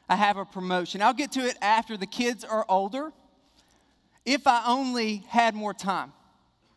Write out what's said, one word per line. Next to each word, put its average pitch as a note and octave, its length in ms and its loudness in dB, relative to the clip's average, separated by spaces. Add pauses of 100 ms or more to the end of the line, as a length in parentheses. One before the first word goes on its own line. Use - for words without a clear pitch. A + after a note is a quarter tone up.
I F#3 60 2
have G3+ 220 2
a F#3+ 80 -6
promotion. F#3 580 -2
I'll A#3+ 100 6
get C4+ 200 -4
to C4 80 -2
it B3 200 -2
after A3 360 2
the F#3+ 100 -6
kids A#3+ 360 -4
are G#3+ 240 -2
older. G3 440 0 (1120)
If C4+ 220 0
I A#3+ 180 4
only A#3+ 520 0 (100)
had A#3 260 4
more G#3 220 -6
time." E3 360 -4 (640)